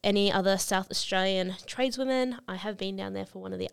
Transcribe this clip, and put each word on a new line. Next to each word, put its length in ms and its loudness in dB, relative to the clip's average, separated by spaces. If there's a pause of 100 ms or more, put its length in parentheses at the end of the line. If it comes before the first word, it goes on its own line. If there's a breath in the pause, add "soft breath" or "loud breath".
any 280 6
other 240 4
South 340 0
Australian 640 0 (100)
tradeswomen. 800 0
I 100 -6
have 220 -6
been 180 -4
down 160 -6
there 140 -4
for 160 -14
one 100 -8
of 60 -4
the 140 -2